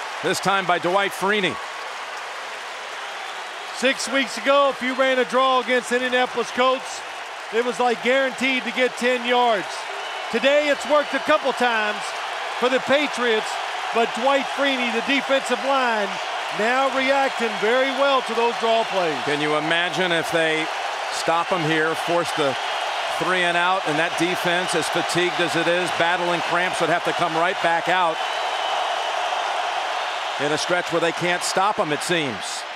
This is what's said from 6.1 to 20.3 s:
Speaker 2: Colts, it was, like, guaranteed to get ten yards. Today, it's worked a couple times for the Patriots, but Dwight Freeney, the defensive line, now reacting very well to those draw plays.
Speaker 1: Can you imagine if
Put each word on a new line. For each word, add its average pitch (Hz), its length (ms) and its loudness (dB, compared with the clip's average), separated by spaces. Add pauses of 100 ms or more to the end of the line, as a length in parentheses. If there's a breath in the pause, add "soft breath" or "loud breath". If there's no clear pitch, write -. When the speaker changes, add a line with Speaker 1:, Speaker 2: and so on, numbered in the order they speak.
Speaker 2:
Colts, 254 500 0 (540)
it 233 100 2
was, 240 140 0
like, 240 240 2
guaranteed 254 600 2
to 240 60 -4
get 247 260 2
ten 240 300 0
yards. 240 380 4 (680)
Today, 277 380 4
it's 277 220 -2
worked 294 240 2
a 269 40 0
couple 294 340 2
times 220 440 0 (600)
for 247 100 2
the 254 120 4
Patriots, 240 680 2 (460)
but 226 260 2
Dwight 269 320 4
Freeney, 254 400 0
the 226 80 0 (100)
defensive 269 540 0
line, 247 420 2 (520)
now 254 360 2
reacting 269 540 2 (100)
very 247 380 2
well 277 240 4
to 226 140 -4
those 233 240 2
draw 226 240 2
plays. 175 400 0
Speaker 1:
Can 147 180 0
you 151 140 2
imagine 165 560 2
if 165 200 0